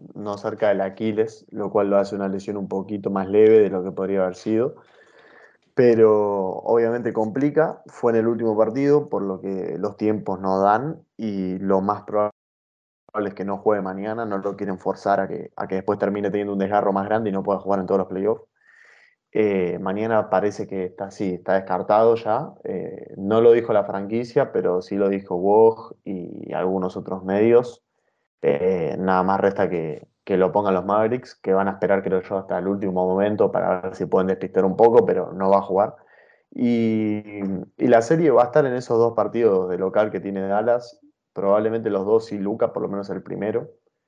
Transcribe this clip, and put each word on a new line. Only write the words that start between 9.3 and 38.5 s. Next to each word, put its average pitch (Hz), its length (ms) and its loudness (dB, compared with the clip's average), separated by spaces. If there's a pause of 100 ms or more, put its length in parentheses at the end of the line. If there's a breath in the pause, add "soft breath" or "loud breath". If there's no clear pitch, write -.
que 92 400 -6
los 101 160 -6
tiempos 101 460 -2
no 95 180 0
dan, 117 380 2 (180)
y 98 440 -6
lo 95 200 2
más 104 220 -2
probable 104 320 -2 (920)
es 98 80 -6
que 95 120 -8
no 98 120 -4
juegue 104 240 2
mañana, 101 440 -6
no 104 120 -4
lo 98 180 -6
quieren 98 220 -6
forzar 98 420 -2
a 95 80 -2
que, 87 280 -10
a 104 120 -8
que 95 80 -4
después 98 220 -2
termine 101 320 -2
teniendo 101 240 -2
un 196 60 -2
desgarro 101 340 0
más 98 140 -2
grande 110 240 -2
y - 20 -4
no 98 80 -2
pueda 98 160 -2
jugar 98 220 -2
en 92 80 -6
todos 98 100 2
los 92 100 -2
playoffs. 101 360 -4 (880 soft breath)
Eh, 95 500 0
mañana 107 480 -2
parece 101 380 -2
que 95 180 -6
está 95 200 -10
así, 95 280 -6
está 90 220 -2
descartado 104 600 2
ya. 113 360 -4 (120)
Eh, - 540 -10
no 101 240 0
lo 117 120 8
dijo 117 200 0
la 101 120 2
franquicia, 110 680 -2
pero 90 320 0
sí 101 140 -6
lo 98 120 2
dijo 98 260 -4
Woj 107 580 4 (120)
y 87 480 -10
algunos 92 420 -2
otros 95 280 -10
medios. 110 600 2 (600)
Eh, 80 560 0
nada 92 240 2
más 95 180 0
resta 98 260 2
que, 80 400 -6 (160)
que 98 140 0
lo 92 140 4
pongan 101 240 2
los 90 100 -2
Mavericks, 110 560 0
que 95 120 0
van 98 160 2
a - 20 -2
esperar, 95 320 0
creo 95 180 0
yo, 101 160 -6
hasta 92 220 -4
el 87 80 -4
último 95 400 -2
momento 98 440 2
para 92 300 -2
ver 95 140 -8
si - 100 -6
pueden 92 220 2
despistar 95 360 -2
un 95 140 0
poco, 226 300 6
pero 85 260 -2
no 95 160 -2
va 98 80 6
a 95 60 2
jugar. 101 320 0 (560 soft breath)
Y, 110 880 -2 (380)
y 127 100 0
la 117 160 6
serie 165 260 2
va 120 140 6
a 123 40 -2
estar 151 200 2